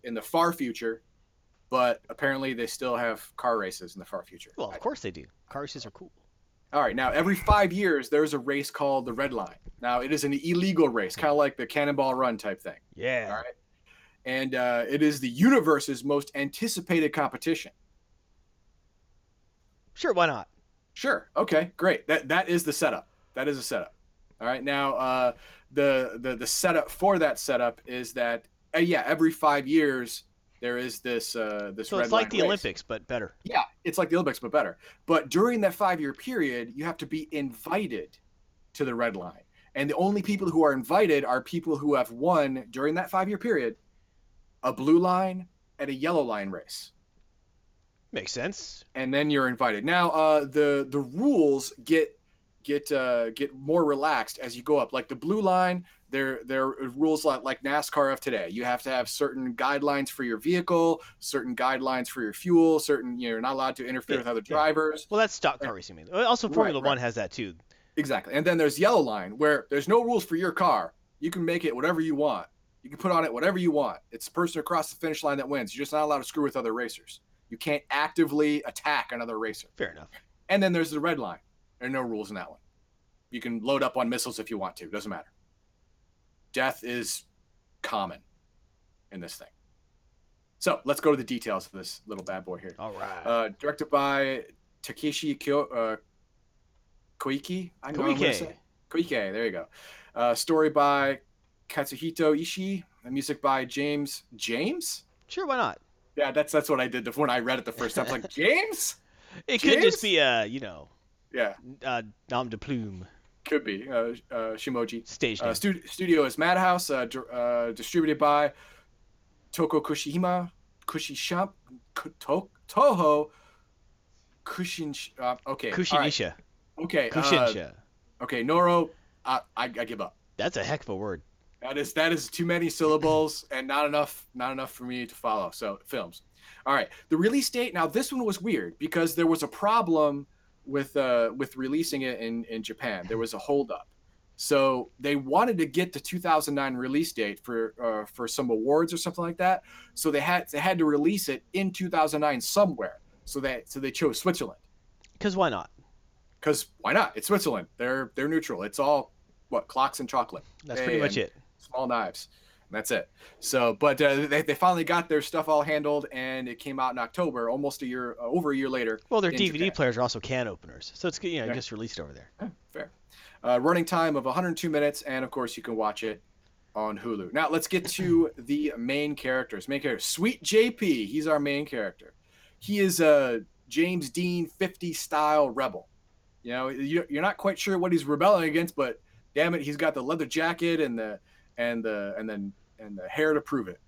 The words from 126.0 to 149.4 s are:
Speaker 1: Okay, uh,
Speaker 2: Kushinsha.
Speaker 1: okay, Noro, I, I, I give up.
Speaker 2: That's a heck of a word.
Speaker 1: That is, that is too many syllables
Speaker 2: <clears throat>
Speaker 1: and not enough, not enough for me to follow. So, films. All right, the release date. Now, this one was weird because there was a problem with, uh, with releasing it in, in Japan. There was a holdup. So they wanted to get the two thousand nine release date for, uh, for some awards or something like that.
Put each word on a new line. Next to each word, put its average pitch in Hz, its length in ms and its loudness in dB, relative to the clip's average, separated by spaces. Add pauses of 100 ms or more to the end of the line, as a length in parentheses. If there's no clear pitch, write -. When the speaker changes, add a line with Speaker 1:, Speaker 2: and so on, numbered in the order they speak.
Speaker 1:
Okay, 156 320 0
uh, 135 120 -6
Speaker 2:
Kushinsha. 117 500 2 (500)
Speaker 1:
okay, 123 220 -2
Noro, 165 460 4 (340)
I, 127 160 0 (160)
I, 120 80 0
I 127 40 -4 (160)
give 113 160 -8
up. 87 160 -8 (200)
Speaker 2:
That's 175 200 -2
a 98 80 -2
heck 147 180 -4
of - 80 -18
a 98 60 -4
word. 95 260 -6 (400)
Speaker 1:
That 135 160 -6
is, 143 160 -4
that 160 180 4
is 151 160 -2
too 175 180 -4
many 170 240 2
syllables 156 800 2
Speaker 2:
<clears throat> - 20 -12
Speaker 1:
and 131 160 -6
not 143 200 2
enough, 147 480 -2
not 127 180 -4
enough 131 180 -8
for 127 140 -16
me 123 220 -6
to - 80 -16
follow. 107 360 -2
So, 101 340 -6
films. 92 380 -8 (420)
All 135 100 2
right, 123 140 0 (200)
the 156 80 2
release 226 340 2
date. 240 240 -2
Now, 165 120 0
this 247 260 -2
one 254 120 -2
was 196 160 -2
weird 135 380 -2
because 165 360 0
there 170 120 2
was 160 160 2
a 139 60 -4
problem 160 800 2 (380)
with, 139 320 -4
uh, 120 400 4
with 131 200 -6
releasing 135 460 -4
it 123 180 -4
in, 113 240 -4
in 110 180 -8
Japan. 107 460 -6
There 113 100 -2
was 113 160 -4
a 101 40 -6
holdup. 135 500 -2 (500)
So 135 520 2 (100)
they 143 160 0
wanted 175 420 4
to 160 80 2
get 180 280 -2
the 147 60 -8
two - 180 -8
thousand 156 360 2
nine 135 200 -2
release 135 380 -2
date 104 280 -4
for, 113 420 -4
uh, 107 220 -2
for 117 240 -8
some 127 220 -2
awards 147 420 2
or 165 60 -4
something 175 260 -4
like 170 140 -6
that. 185 240 2 (320)